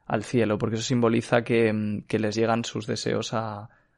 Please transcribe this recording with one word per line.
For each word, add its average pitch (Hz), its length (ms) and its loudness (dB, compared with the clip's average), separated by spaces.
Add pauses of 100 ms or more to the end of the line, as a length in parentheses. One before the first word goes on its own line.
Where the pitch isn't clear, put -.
al 110 180 0
cielo, 107 360 2
porque 113 160 0
eso 110 80 -2
simboliza 117 600 2
que, 113 300 2
mm, 107 300 -2
que - 160 -2
les 107 160 0
llegan 113 280 2
sus 110 220 -8
deseos 113 480 -4
a, 110 360 -6 (280)